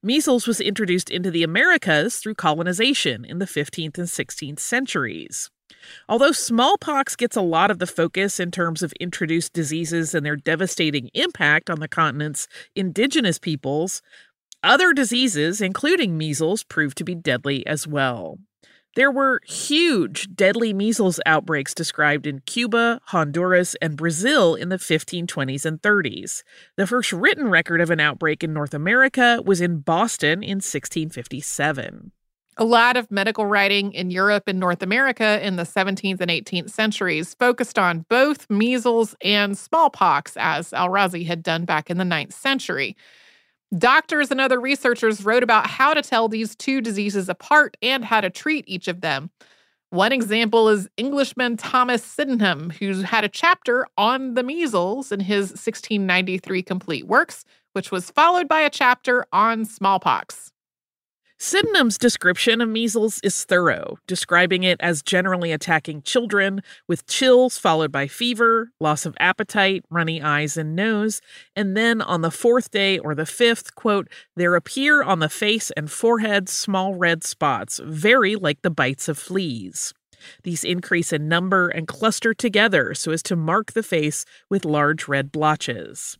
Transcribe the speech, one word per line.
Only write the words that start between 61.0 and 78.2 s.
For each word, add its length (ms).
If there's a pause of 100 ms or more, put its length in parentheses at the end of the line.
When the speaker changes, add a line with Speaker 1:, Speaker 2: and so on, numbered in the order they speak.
Speaker 1:
Sydenham's 600
description 600
of 80
measles 540
is 200
thorough, 640
describing 560
it 180
as 220
generally 480
attacking 500
children 640 (240)
with 180
chills 540
followed 320
by 160
fever, 720
loss 260
of 140
appetite, 720
runny 280
eyes 380
and 180
nose, 460 (340)
and 220
then 240
on 200
the 100
fourth 400
day 260
or 160
the 100
fifth, 520
quote, 320 (280)
"there 200
appear 480
on 160
the 100
face 480
and 140
forehead 580
small 460
red 280
spots, 600
very 520